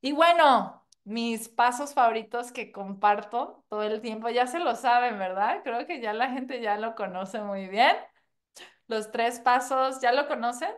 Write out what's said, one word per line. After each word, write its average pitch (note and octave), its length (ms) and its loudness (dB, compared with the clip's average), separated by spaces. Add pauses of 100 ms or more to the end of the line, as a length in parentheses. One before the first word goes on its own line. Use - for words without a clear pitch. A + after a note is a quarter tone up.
Y C4+ 120 -2
bueno, D4+ 640 6 (240)
mis A3+ 460 -4
pasos B3 440 0
favoritos A#3 580 0
que B3+ 200 -12
comparto G3+ 960 -2
todo G#3+ 140 -4
el G#3+ 180 -4
tiempo. A3+ 280 -6
Ya A#3+ 180 2
se B3+ 120 -4
lo D#4 160 0
saben, A#3+ 440 2
¿verdad? G3 440 -2
Creo A#3+ 240 -4
que D4+ 140 -8
ya G#3+ 120 -4
la A#3+ 180 0
gente B3+ 300 -8
ya G#3+ 160 0
lo A3+ 180 -6
conoce F#3+ 460 -6
muy G3 260 -8
bien. G3+ 280 4 (920)
Los G#3+ 240 -6
tres A#3 280 -2
pasos, C4 640 2
¿ya A#3+ 120 4
lo C#4+ 140 2
conocen? B3 500 -4